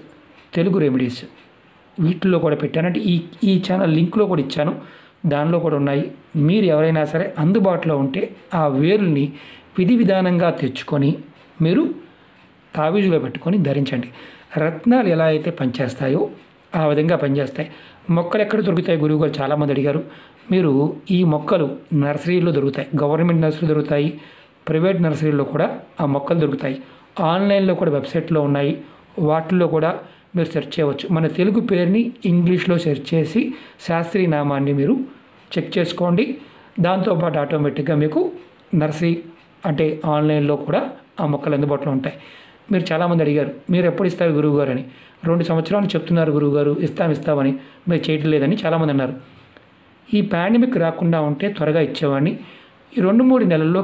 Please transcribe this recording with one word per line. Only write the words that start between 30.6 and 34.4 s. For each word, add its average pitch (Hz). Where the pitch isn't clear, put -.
చేయవచ్చు. 143
మన 160
తెలుగు 190
పేరుని 202
ఇంగ్లీష్లో 175
సెర్చ్ 160
చేసి 208
శాస్త్రీయ 170
నామాన్ని 143